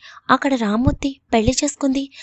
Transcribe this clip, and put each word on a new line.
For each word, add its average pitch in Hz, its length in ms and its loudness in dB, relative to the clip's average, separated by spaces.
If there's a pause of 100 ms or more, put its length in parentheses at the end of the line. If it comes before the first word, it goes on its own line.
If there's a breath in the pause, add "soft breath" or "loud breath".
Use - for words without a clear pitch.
(300 loud breath)
అక్కడ 269 240 2
రామ్మూర్తి 247 640 -2 (140)
పెళ్లి 226 200 4 (100)
చేసుకుంది 277 460 -2 (140 loud breath)